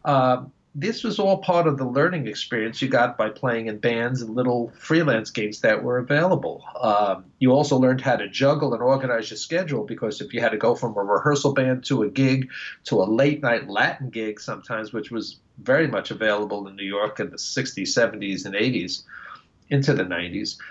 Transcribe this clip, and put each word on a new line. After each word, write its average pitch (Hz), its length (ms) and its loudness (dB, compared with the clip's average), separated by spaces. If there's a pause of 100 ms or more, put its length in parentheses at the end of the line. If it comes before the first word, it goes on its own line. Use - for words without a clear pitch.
Uh, 127 380 4 (320)
this 190 280 -4
was 214 140 -2
all 196 220 4
part 170 260 2
of 139 140 2
the 135 60 -2
learning 143 420 0
experience 110 520 -4
you 135 100 -2
got 123 280 2
by 107 120 0
playing 117 360 -4
in 107 140 -6
bands 120 420 0
and 113 140 -8
little 123 420 0
freelance 147 540 0
gigs 107 300 -6
that 107 220 2
were 123 140 0
available. 147 640 0 (160)
Um, 104 460 2 (140)
you 127 120 6
also 143 240 4
learned 127 260 4
how 123 160 2
to 101 120 -6
juggle 139 460 2
and 113 80 -4
organize 123 480 0
your 107 60 -12
schedule, 156 460 -4
because 107 380 -6
if 104 100 -10
you 117 100 -4
had 117 100 2
to 107 60 -2
go 113 180 2
from 117 200 -6
a 104 60 0
rehearsal 135 520 2
band 127 320 2
to 120 180 2
a 101 60 0
gig, 131 420 2 (320)
to - 180 2
a - 40 4
late 143 360 4
night 117 260 0
Latin 123 440 -2
gig 110 280 -6
sometimes, 110 540 -8
which 107 160 -6
was 110 280 -8 (260)
very 147 240 4
much 104 240 -4
available 104 560 -2
in 98 80 -18
New 98 100 -8
York 101 340 -2
in - 120 -4
the - 80 -14
sixties, - 540 -6
seventies, 113 520 0
and 98 100 -8
eighties, 104 480 -2 (640)
into 143 240 2
the 107 100 0
nineties, 90 540 -6 (140)